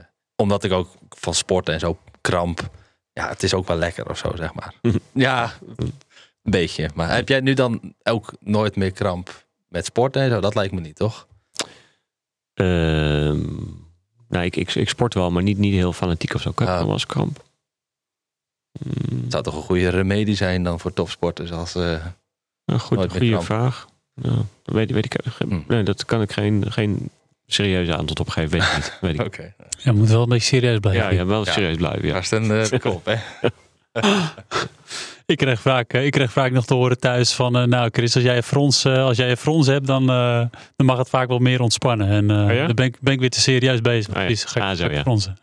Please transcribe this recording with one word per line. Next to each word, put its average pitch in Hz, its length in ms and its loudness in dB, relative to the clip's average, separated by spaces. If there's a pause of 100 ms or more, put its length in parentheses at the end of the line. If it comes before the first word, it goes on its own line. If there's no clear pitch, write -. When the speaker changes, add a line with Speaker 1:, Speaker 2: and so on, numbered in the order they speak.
(360)
Speaker 1:
omdat 101 280 0
ik 98 80 -2
ook 92 180 0 (200)
van - 240 -8
sport - 360 -2
en 80 100 -2
zo 85 180 -2 (240)
kramp, 87 480 -2 (440)
ja, - 160 -8
het - 140 -6
is 95 100 0
ook 95 140 -2
wel 87 100 -2
lekker 82 320 -6
of - 80 -8
zo, - 180 -6
zeg 80 180 -8
maar. - 280 -14
Speaker 2:
Hm. 117 160 0 (160)
Speaker 1:
Ja, 127 380 0 (260)
Speaker 2:
Hm. - 40 -10 (640)
Speaker 1:
een - 80 -2
beetje. 80 420 0
Maar 82 220 -2
heb 120 140 -2
jij 135 100 2
nu 135 140 2
dan 127 400 0 (100)
ook 113 360 -4
nooit 107 360 0
meer 95 160 0
kramp 90 540 -6 (240)
met 85 160 -6
sport 127 300 0
en 135 140 2
zo? 113 100 2
Dat 98 160 0
lijkt 98 180 -2
me 92 80 -4
niet, 78 140 -14
toch? - 320 -4 (1300)
Speaker 2:
Ehm, 78 840 0 (880)
nou, 87 160 -2
ik, 87 100 -6
ik, - 200 -4
ik - 140 0
sport - 240 0
wel, 90 180 0
maar 87 120 0
niet, 101 140 0
niet 101 160 2
heel 90 200 2
fanatiek 87 400 -4
of - 80 -4
zo. - 80 -4
Ik - 100 -6
heb - 80 0
Speaker 1:
Ah. 92 80 0
Speaker 2:
nog 87 80 -2
wel 50 100 -2
eens - 120 -4
kramp. - 380 -6 (1400)
Mm. - 440 -6
Speaker 1:
Het 62 80 -6
zou 78 120 -2
toch 73 120 -6
een 78 60 -8
goede 90 280 0
remedie 98 460 0
zijn 92 280 0
dan 85 160 -4
voor - 140 -6
topsporters 85 580 -4
als, 85 240 -8
eh, 85 300 -2 (600)
Speaker 2:
Een 131 140 0
goed, - 180 -2
Speaker 1:
nooit 92 140 0
meer 90 80 -6
Speaker 2:
goede 117 140 2
Speaker 1:
kramp? 87 120 -2
Speaker 2:
vraag. 117 420 -2 (340)
Ja, 123 100 -2 (320)
dat - 120 -6
weet, 110 160 0
weet 110 140 0
ik, - 180 -8
ge-, - 240 -6
Speaker 1:
Hm. 90 200 -2
Speaker 2:
nee, 113 160 2
dat 95 220 -2
kan 113 160 0
ik 104 100 -2
geen, 104 400 0
geen 104 380 -2 (380)
serieuze 92 480 0
antwoord 76 240 -4
op - 100 -4
geven. 80 200 -2 (100)
Weet 90 80 2
ik - 80 0
niet. - 220 -6
Speaker 1:
<laughs> - 40 -10
Speaker 2:
Weet 87 180 -2
ik. - 60 -2
Speaker 1:
Oké. - 280 -12 (240)
Speaker 3:
Ja, - 160 0
moet 107 160 6
wel 113 140 6
een 117 60 0
beetje 120 180 2
serieus 120 320 2
blijven. 101 240 2
Speaker 2:
Ja, 101 60 -2
ja, 90 160 2
wel 104 200 0
Speaker 1:
Ja. 92 60 -2
Speaker 2:
serieus 82 260 0
blijven, 80 300 -2
ja. 76 60 0
Speaker 1:
Karsten, 107 480 0 (100)
eh, 127 80 0
kom 120 120 -2
op, 87 140 -6
hè. 110 100 0 (760)
Speaker 2:
<laughs> 170 340 0 (1000)
Speaker 3:
Ik 160 120 0
kreeg 131 240 0
vaak, 127 320 2
eh, 127 120 2
ik 143 60 2
kreeg 131 200 0
vaak 131 200 2
nog 127 140 2
te - 80 2
horen 123 260 2
thuis 123 340 2
van, 123 240 2
eh, 123 60 4
"Nou, 120 280 2
Chris, 120 240 2
als 127 80 4
jij 123 140 4
een 117 60 0
frons, 143 420 2
eh, 131 180 4
als 127 140 2
jij 127 120 2
een 123 80 2
frons 151 300 4
hebt, 139 200 2
dan, 131 220 2
eh, 123 360 2 (300)
dan 135 100 4
mag 131 120 4
het 127 120 -2
vaak 127 180 2
wel 123 120 0
meer 127 220 4
ontspannen." 113 480 2
En, 104 220 4
eh, 104 140 4
Speaker 2:
Oh 107 80 4
ja? 131 120 2
Speaker 3:
dan 120 100 2
ben 127 100 4
ik, 123 160 -2
ben 135 120 4
ik 131 60 0
weer 127 100 2
te - 100 -2
serieus 127 420 4
bezig. 113 320 0
Speaker 2:
Oh 90 60 -2
ja. 95 60 0
Speaker 3:
Precies, 107 180 -2
ga - 160 -4
ik, 104 60 0
Speaker 2:
Ah, 98 100 0
zo, 85 80 -2
Speaker 3:
ga 82 60 0
ik 76 60 -2
Speaker 2:
ja. 73 60 0
Speaker 3:
fronsen. 101 420 0